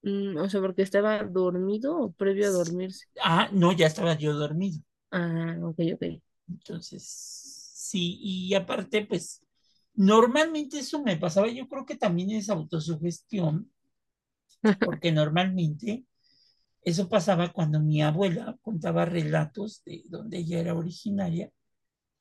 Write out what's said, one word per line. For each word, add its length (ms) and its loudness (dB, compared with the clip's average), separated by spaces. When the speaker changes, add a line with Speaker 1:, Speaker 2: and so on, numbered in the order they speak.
Speaker 1:
Mm, 360 -2
o 100 -2
sea, 120 0
¿porque 220 0
estaba 420 2
dormido 720 0
o 140 -2
previo 360 0
a 20 2
Speaker 2:
S-, 20 0
Speaker 1:
dormirse? 540 -2
Speaker 2:
ah, 300 4
no, 200 6
ya 140 6
estaba 320 2
yo 160 0
dormido. 460 -2
Speaker 1:
Ah, 520 -2
ok, 160 -6
ok. 80 -8
Speaker 2:
Entonces, 560 -14
sí, 460 -4
y 340 -4
aparte, 520 -2
pues, 360 -6
normalmente 840 4
eso 220 -6
me 140 0
pasaba, 320 2
yo 200 -8
creo 180 -10
que 100 -8
también 340 0
es 200 -4
autosugestión, 1200 -2
Speaker 1:
<laughs> 200 4
Speaker 2:
porque 300 0
normalmente 920 0
eso 280 0
pasaba 420 2
cuando 280 2
mi 220 4
abuela 600 0
contaba 440 -2
relatos 800 -2
de 260 -16
donde 300 -10
ella 200 -2
era 160 -2
originaria, 760 -4